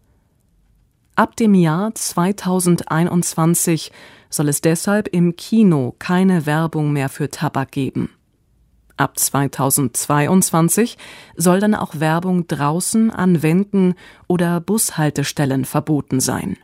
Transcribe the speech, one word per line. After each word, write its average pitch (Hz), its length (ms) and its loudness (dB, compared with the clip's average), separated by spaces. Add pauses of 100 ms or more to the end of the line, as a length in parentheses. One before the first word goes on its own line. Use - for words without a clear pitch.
(1160)
Ab 214 220 0
dem 214 180 4
Jahr 180 400 2
zweitausendeinundzwanzig 175 2000 -2 (380)
soll 147 220 -2
es 143 100 -4
deshalb 202 480 0
im 175 280 0
Kino 165 600 2
keine 180 460 2
Werbung 156 480 0
mehr 139 160 -2
für 139 220 -6
Tabak 139 400 -4
geben. - 400 -4 (880)
Ab - 200 -2
zweitausendzweiundzwanzig 147 1800 0 (360)
soll 180 260 2
dann 214 140 2
auch - 260 -6
Werbung 170 480 0
draußen, 170 600 0
an 180 320 2
Wänden 180 520 2 (320)
oder 175 340 0
Bushaltestellen 143 1040 -2
verboten 143 560 -2
sein. - 440 -4